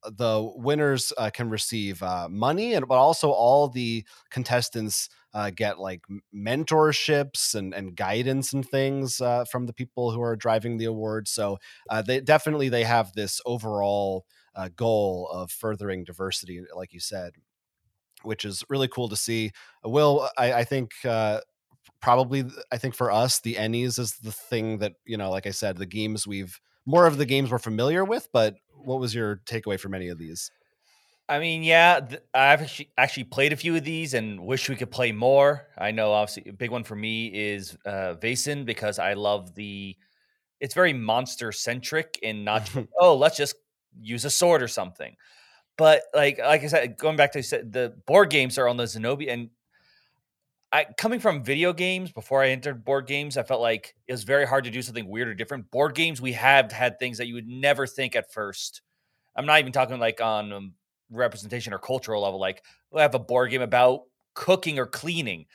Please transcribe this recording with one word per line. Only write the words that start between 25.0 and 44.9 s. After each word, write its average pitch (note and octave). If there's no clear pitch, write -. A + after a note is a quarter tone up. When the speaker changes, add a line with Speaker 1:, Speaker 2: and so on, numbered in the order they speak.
Speaker 1:
you A2+
know, G2
like F#2+
I G2+
said, G2
the F#2+
games G#2+
we've, G2
more E3+
of D3+
the C#3+
games C3+
we're A#2+
familiar B2+
with, A3+
but A2
what C3
was A#2
your G#2+
takeaway G#2+
from G2
any F#2
of E2+
these? E2
Speaker 2:
I D3
mean, D#3+
yeah, E3
th-, C3+
I've C#3+
actu-, D3
actually B2+
played C#3+
a -
few E3
of D#3+
these D#3+
and A2
wish B2+
we C3+
could B2
play A#2+
more. C#3
I G2+
know, A2
obviously, G#2
a -
big G#2+
one A#2
for A2
me A2
is, G2+
uh, F#2+
Vaesen, C3
because G#2+
I F#2+
love G2+
the, G2
it's C#3
very F3+
monster-centric B2
and G#2+
not G#2+
just, C3+
Speaker 1:
<laughs> E3+
Speaker 2:
"Oh, F3
let's D3+
just C#3+
use A2+
a C#3+
sword E3+
or A#2+
something." F2+